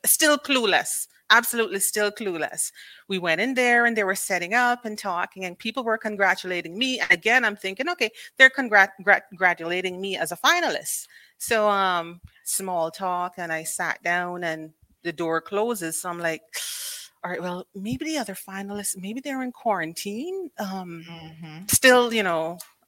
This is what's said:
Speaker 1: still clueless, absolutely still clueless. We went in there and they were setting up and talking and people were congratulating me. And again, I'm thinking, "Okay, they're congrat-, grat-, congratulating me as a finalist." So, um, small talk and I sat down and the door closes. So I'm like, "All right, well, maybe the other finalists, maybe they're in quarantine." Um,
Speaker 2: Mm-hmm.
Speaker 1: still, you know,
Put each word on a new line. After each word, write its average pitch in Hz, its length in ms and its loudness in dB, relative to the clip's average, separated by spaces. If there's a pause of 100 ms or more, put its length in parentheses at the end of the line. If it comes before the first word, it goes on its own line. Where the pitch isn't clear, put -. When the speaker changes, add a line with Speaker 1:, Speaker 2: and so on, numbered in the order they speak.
Speaker 1:
still 302 320 6
clueless, 233 680 0 (220)
absolutely 226 500 4
still 208 320 0
clueless. 175 600 -4 (360)
We 196 100 -2
went 170 240 2
in 254 140 0
there 240 300 4
and 233 120 2
they 214 60 2
were 190 120 0
setting 180 380 -2
up 240 320 2
and 214 120 -6
talking 185 480 -6
and 180 120 -8
people 226 260 -6
were 220 140 0
congratulating 185 800 0
me. 254 220 -2
And - 120 0
again, 233 340 2
I'm 208 100 0
thinking, 196 340 -6
"Okay, 254 220 -2 (260)
they're 262 140 8
congrat-, 202 500 4
grat-, 185 280 2
congratulating 180 720 0
me 196 160 -4
as 160 140 -2
a 175 60 -8
finalist." 320 720 0 (320)
So, 214 300 2
um, 180 520 0 (220)
small 175 480 -2
talk 180 460 -4
and 170 140 -6
I 160 120 -4
sat - 400 -4
down 175 400 -2
and 160 300 -6 (300)
the 170 100 -6
door 165 280 -2
closes. 202 600 -4
So 185 80 -6
I'm 170 100 -6
like, 165 220 -4 (840)
"All 180 80 -4
right, 180 100 -4
well, 180 320 -6
maybe 226 320 -4
the 311 140 -2
other 202 160 -4
finalists, 196 680 -8
maybe 214 200 -8
they're 269 220 -6
in 254 80 -6
quarantine." 220 1080 -4
Um, 185 500 -8
Speaker 2:
Mm-hmm. 160 580 -16
Speaker 1:
still, 247 460 6
you 220 100 2
know, 170 340 0 (300)